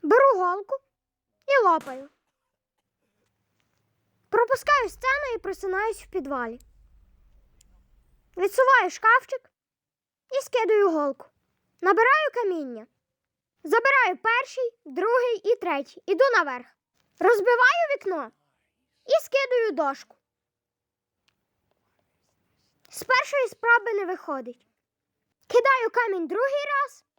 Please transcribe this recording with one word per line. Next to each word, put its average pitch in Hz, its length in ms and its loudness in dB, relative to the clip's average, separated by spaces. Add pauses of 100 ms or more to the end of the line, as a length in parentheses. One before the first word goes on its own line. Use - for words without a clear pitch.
Беру 494 320 6
голку 370 380 -4 (720)
і 539 180 4
лопаю. 294 440 -2 (2250)
Пропускаю 480 600 0
сцену 523 460 -4
і - 20 -8
просинаюсь 392 680 -6
в - 40 -20
підвалі. 262 520 -8 (1800)
Відсуваю 440 520 2
шкафчик 480 600 0 (800)
і 554 100 -4
скидаю 415 500 2
голку. 285 340 -4 (560)
Набираю 494 520 2
каміння. 302 540 -6 (760)
Забираю 466 540 2
перший, 480 560 -4 (120)
другий 453 580 -2
і 440 120 0
третій. 294 500 -8
Іду 403 180 2 (140)
наверх. 262 280 -4 (540)
Розбиваю 494 760 2
вікно 311 360 -8 (720)
і 554 180 0
скидаю 508 480 -2
дошку. 277 460 -6 (2750)
З - 140 -16
першої 523 440 2
спроби 466 460 0
не 403 120 -4
виходить. 269 640 -10 (800)
Кидаю 494 440 2
камінь 381 360 -2
другий 539 380 -2
раз 554 400 -4 (140)